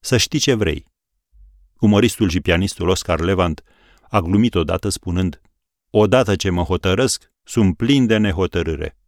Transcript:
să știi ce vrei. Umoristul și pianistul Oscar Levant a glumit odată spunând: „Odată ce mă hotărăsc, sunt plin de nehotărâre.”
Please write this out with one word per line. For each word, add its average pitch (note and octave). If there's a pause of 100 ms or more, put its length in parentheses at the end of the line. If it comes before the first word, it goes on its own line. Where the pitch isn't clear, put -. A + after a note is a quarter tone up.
să -
știi A#2+
ce C3+
vrei. F#2+ (920)
Umoristul G#2
și F2
pianistul F2
Oscar F2+
Levant F2 (460)
a G#2+
glumit A2
odată F2
spunând: F#2 (500)
„Odată G#2+
ce G2
mă F2
hotărăsc, F#2+ (100)
sunt F#2+
plin B2+
de A2
nehotărâre.” E2+